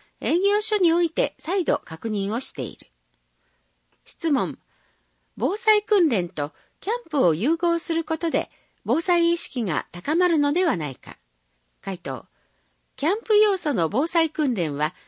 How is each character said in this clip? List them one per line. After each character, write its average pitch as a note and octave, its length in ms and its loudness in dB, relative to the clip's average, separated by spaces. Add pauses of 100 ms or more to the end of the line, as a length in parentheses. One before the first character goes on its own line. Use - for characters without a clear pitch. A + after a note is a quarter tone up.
(200)
営 D4 180 0
業 G4+ 220 2
所 G#4+ 160 -2
に F4 160 2
お E4+ 100 2
い E4 80 0
て - 280 -2
再 F4+ 260 -4
度 F3+ 200 0
確 D#3+ 240 -10
認 G3+ 240 -2
を A#3+ 80 -4
し - 120 -10
て C3+ 100 -8
い G2+ 140 -8
る。 - 100 -20 (1160)
質 - 260 -4
問。 G3 280 0 (800)
防 D4 200 0
災 G#4+ 260 2
訓 F#4+ 260 4
練 F#3+ 200 0
と D3+ 240 -4 (280)
キ - 100 -6
ャ - 40 2
ン A#4+ 160 -6
プ C#4 160 2
を D#3+ 80 4
融 A#3+ 220 0
合 E4+ 220 0
す E4 160 -4
る E4 100 0
こ D#4+ 120 -2
と E4 140 -2
で、 A#3+ 200 -2 (340)
防 C4 160 0
災 E4+ 320 2
意 E4+ 40 2
識 - 260 -6
が F3 300 -2
高 A3 220 -4
ま F4+ 140 4
る E4 100 2
の C#4+ 140 2
で F4+ 120 2
は C4+ 120 2
な D#3 120 -4
い C3+ 80 -8
か。 - 220 -18 (640)
回 F#3+ 160 -6
答。 - 280 -8 (720)
キ C#4 100 -4
ャ F4+ 80 2
ン A4+ 80 -6
プ G#4+ 140 2
要 G#4 220 4
素 D4 160 -2
の E3+ 140 0
防 A#3 180 0
災 E4 240 0
訓 C#4 240 0
練 D#3+ 220 -2
は、 D3+ 180 0 (120)